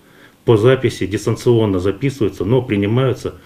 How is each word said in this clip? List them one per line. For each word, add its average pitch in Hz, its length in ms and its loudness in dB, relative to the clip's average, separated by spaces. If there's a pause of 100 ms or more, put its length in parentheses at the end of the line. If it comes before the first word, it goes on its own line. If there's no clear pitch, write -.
(440)
по 117 120 6
записи 123 500 2
дистанционно 107 760 0
записываются, 101 640 -4
но 120 180 2
принимаются 110 720 -2 (120)